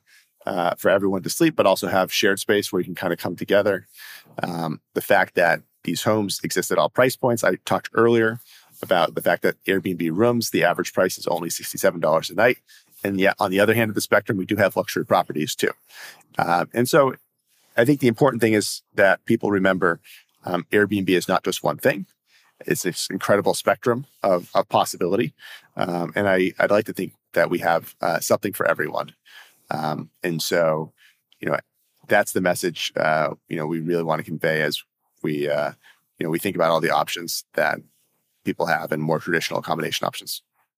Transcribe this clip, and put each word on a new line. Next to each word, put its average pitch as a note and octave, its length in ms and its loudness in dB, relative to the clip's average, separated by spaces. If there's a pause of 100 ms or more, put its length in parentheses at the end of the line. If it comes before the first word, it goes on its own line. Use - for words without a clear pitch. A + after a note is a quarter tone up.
(460)
uh, F2 300 -2
for G2 140 0
everyone G2 320 0
to - 80 -6
sleep, E3 240 0
but G2+ 120 2
also F#2+ 200 2
have F#2 260 0
shared G2+ 280 2
space G#2 320 0
where F#2 80 0
you F2 40 -2
can F2+ 100 -10
kinda F2 220 -4
come F2+ 200 -6
together. G2+ 500 0 (560)
Um, E2 380 -6 (140)
the - 60 0
fact F#2+ 340 0
that E2+ 280 2 (220)
these F2 180 -4
homes G#2+ 400 0
exist - 280 -4
at F2+ 80 0
all E2+ 120 2
price B2+ 260 2
points. A#2+ 260 0
I F#2+ 220 2
talked - 300 -2
earlier A2+ 460 2 (420)
about E2+ 320 2
the - 80 -4
fact F2 200 0
that - 220 -2
Airbnb F2+ 480 -2
rooms, A#2 380 0
the E2 140 0
average E2+ 280 0
price F#2+ 260 0
is - 80 -8
only E2+ 240 -4
sixty-seven - 500 -2
dollars D#2+ 300 2
a - 40 -16
night. A#2 240 2 (460)
And G2+ 160 -2
yet, F#2+ 180 4
on F#2 120 0
the G2 100 2
other G#2+ 140 4
hand A2+ 160 0
of G2+ 40 -6
the G#2 60 -2
spectrum, - 360 0
we F#2 80 -2
do G#2 120 -2
have G2 200 2
luxury F#2 300 -4
properties - 480 0
too. - 160 -2 (640)
Uh, E2+ 380 0
and B2 140 2
so C#3 260 4 (640)
I A#2 80 4
think C#3+ 160 2
the B2+ 80 4
important B2 340 2
thing A2 100 4
is - 300 0 (120)
that F#2+ 300 4
people A2+ 260 0
remember, F#2+ 500 2 (440)
um, F2 260 -4
Airbnb G2+ 380 2
is - 200 2
not F#2 160 0
just - 180 -4
one D#2 160 -2
thing. E3+ 280 0 (600)
It's - 160 -2
this - 260 -4
incredible G2 460 0
spectrum A#2+ 520 -2 (160)
of, F2+ 320 0
of G2 140 0
possibility. G2 640 -2 (440)
Um, F2 380 -4
and G2+ 140 0
I, F#2 300 2
I'd F#2+ 120 2
like G#2 160 2
to F#2+ 60 -10
think F2 220 -8 (180)
that E2 160 2
we E2+ 100 0
have, E2 440 -2
uh, E2 180 0
something G#2 320 0
for E2 140 -2
everyone. D#2+ 480 -2 (560)
Um, D#2 400 -6 (120)
and E2+ 200 -4
so, D#2+ 500 0 (460)
you - 100 -8
know, C#2+ 80 0 (520)
that's G#2 240 2
the G2+ 80 0
message, F2+ 560 -2
uh, D#2 380 0 (140)
you - 80 -8
know, D#2 100 -4
we E2 140 -4
really E2+ 220 -2
wanna D#2+ 220 -2
convey D#2+ 380 0
as D2 200 -2 (400)
we, D2 260 -2
uh, D2 240 -2 (460)
you F2 60 -4
know, D#2+ 60 -4
we E2 80 -2
think F#2+ 180 -4
about E2 140 2
all D#2+ 100 2
the D#2 100 0
options D#2 640 -2
that D2+ 260 0 (640)
people E2+ 220 -2
have E2 240 -2
and D#2 120 -2
more D#2 160 0
traditional - 420 -2
accommodation D#2+ 460 -4
options. - 360 -10 (360)